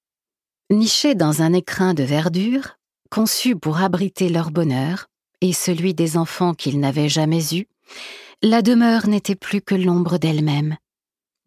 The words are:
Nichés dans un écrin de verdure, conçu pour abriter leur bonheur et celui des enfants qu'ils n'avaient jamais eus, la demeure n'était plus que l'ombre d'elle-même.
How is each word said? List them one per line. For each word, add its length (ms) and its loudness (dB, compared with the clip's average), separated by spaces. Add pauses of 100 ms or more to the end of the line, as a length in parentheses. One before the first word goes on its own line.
(680)
Nichés 460 2
dans 280 2
un 100 4
écrin 400 0
de 100 0
verdure, 760 -2 (320)
conçu 460 0
pour 220 -2
abriter 500 -2
leur 240 -2
bonheur 560 -2 (320)
et 140 0
celui 400 -2
des 240 0
enfants 360 0
qu'ils 280 -2
n'avaient 260 0
jamais 480 0
eus, 140 -6 (720)
la 180 4
demeure 460 4
n'était 280 0
plus 260 -6
que 120 -2
l'ombre 440 2
d'elle-même. 580 0 (720)